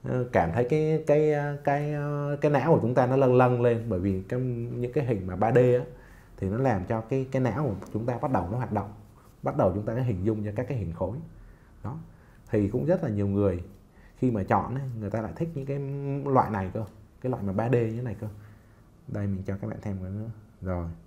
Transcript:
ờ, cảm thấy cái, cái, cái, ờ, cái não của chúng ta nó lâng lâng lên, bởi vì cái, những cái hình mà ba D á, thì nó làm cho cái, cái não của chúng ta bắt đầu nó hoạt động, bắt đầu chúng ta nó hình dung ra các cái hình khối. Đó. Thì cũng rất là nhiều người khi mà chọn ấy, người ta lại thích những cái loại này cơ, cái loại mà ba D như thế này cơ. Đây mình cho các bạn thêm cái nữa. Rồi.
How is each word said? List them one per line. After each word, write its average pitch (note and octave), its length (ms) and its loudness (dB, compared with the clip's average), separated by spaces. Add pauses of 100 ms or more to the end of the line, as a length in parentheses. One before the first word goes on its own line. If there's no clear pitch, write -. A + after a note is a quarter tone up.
ờ, B2+ 280 -2
cảm E2+ 220 4
thấy B2 160 2
cái, D#3 380 2
cái, D3+ 260 6 (300)
cái, D3 300 0
ờ, D3 480 -2
cái D3+ 100 4
não C#3+ 220 4
của B2+ 80 6
chúng A#2 140 0
ta B2 120 4
nó C3 80 2
lâng B2+ 200 6
lâng B2 260 6
lên, A#2 280 2
bởi F2+ 100 0
vì F#2+ 300 0
cái, B2+ 100 -2
những A#2+ 540 -4
cái C#3+ 120 0
hình G2+ 220 0
mà F2+ 80 -4
ba G#2 160 2
D B2+ 60 6
á, B2 280 6 (520)
thì F#2+ 120 -2
nó G#2+ 80 -2
làm A#2 280 2
cho A2 160 -2
cái, C3+ 300 -2
cái C3 100 2
não B2+ 220 0
của G2 300 -2
chúng A2 120 -2
ta A#2+ 120 -2
bắt C#3 140 -2
đầu F#2 200 0
nó B2 60 -2
hoạt A#2 140 -4
động, G2+ 220 -2 (500)
bắt C#3 140 -2
đầu G#2 180 4
chúng G#2+ 100 -2
ta A2+ 80 -2
nó B2 80 -2
hình G2+ 240 -2
dung G#2+ 180 0
ra G#2 120 -6
các B2+ 140 -2
cái C3+ 80 -2
hình E2 160 -4
khối. G#2+ 240 -4 (680)
Đó. C3 140 -8 (520)
Thì G2+ 200 2
cũng C#3 160 -2
rất F3 180 2
là C3 60 -2
nhiều G2+ 180 0
người G2 360 2 (540)
khi B2+ 140 2
mà G2+ 120 0
chọn G#2+ 320 0
ấy, C#3 80 -4 (160)
người G#2 100 -4
ta A2+ 120 -2
lại G2 140 -6
thích E3 200 -4
những C3+ 100 -6
cái C#3 140 -4 (540)
loại B2 180 6
này F#2+ 220 -2
cơ, A2 120 -6 (360)
cái B2+ 100 -2
loại A#2 120 -4
mà G2 100 -2
ba A2+ 160 0
D B2+ 40 4
như A2+ 220 0
thế A#2+ 60 -4
này A#2 180 -6
cơ. A2+ 80 -8 (800)
Đây G#2 200 -4
mình F#2+ 180 -2
cho G2 160 -4
các G#2+ 60 -6
bạn G#2+ 140 -6
thêm G2 200 -4
cái F#2 100 -8
nữa. A2 180 -8 (320)
Rồi. F2 280 -4 (180)